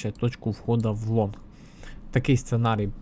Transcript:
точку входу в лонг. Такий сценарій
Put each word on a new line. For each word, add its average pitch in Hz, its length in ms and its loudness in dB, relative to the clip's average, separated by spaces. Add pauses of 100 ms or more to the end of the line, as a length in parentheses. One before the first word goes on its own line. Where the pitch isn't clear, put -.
(180)
точку 120 320 0
входу 113 420 0
в 110 160 -4
лонг. 110 240 2 (800)
Такий 127 260 4
сценарій 113 520 0 (120)